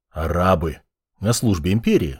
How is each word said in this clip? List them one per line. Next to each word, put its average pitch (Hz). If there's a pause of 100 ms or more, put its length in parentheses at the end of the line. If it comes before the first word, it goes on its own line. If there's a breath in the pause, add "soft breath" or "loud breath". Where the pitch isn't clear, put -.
(120)
арабы. 82 (420)
На 107
службе 92
империи 113